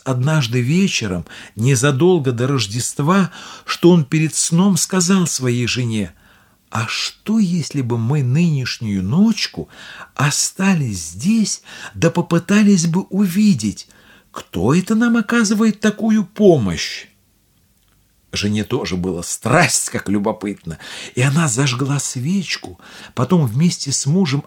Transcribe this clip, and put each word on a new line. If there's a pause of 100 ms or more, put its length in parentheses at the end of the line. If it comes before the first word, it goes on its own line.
однажды
вечером, (300)
незадолго
до
Рождества, (320)
что
он
перед
сном
сказал
своей
жене: (580)
"А
что,
если
бы
мы
нынешнюю
ночку (460)
остались
здесь, (320)
да
попытались
бы
увидеть, (440)
кто
это
нам
оказывает
такую
помощь?" (1300)
Жене
тоже
было
страсть
как
любопытно, (380)
и
она
зажгла
свечку. (340)
Потом
вместе
с
мужем